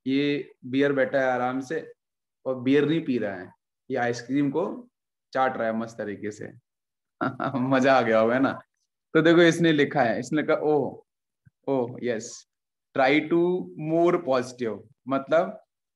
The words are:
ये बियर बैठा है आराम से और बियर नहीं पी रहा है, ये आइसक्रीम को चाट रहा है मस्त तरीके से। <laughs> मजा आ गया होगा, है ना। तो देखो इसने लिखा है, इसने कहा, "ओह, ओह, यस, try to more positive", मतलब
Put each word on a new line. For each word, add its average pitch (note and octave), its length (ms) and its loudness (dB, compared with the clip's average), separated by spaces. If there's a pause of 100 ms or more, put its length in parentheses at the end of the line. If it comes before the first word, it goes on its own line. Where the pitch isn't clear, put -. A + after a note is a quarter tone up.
ये C#3+ 480 -2 (100)
बियर C3+ 280 0
बैठा C3+ 280 0
है C3 40 2
आराम B2+ 360 -2
से D#3 320 -10 (540)
और B2+ 140 -4
बियर C#3 280 4
नहीं D#3+ 160 0
पी B2 140 -2
रहा G2+ 180 -4
है, F#2 160 -16 (380)
ये B2+ 60 -4
आइसक्रीम B2 540 -2
को E3 380 -6 (440)
चाट C3 240 0
रहा A2+ 100 -4
है A2 100 -2
मस्त A2+ 220 -8
तरीके G#2 320 -8
से। G#2 220 -14 (720)
<laughs> B2 320 -4
मजा C3+ 400 2
आ B2+ 80 4
गया A2+ 180 4
होगा, A2+ 140 4
है C3 60 0
ना। B2 200 -2 (540)
तो D#3+ 80 4
देखो E3+ 200 6
इसने E3 300 4
लिखा C#3+ 300 2
है, A2 180 0
इसने D3 220 -2
कहा, D#3 140 0
"ओह, D3 480 -2 (640)
ओह, B2+ 340 -2
यस, A2+ 440 -8 (500)
try C#3 240 4 (120)
to F3+ 340 0 (140)
more E3 340 2 (140)
positive", B2 500 -2 (300)
मतलब D#3 540 -2 (320)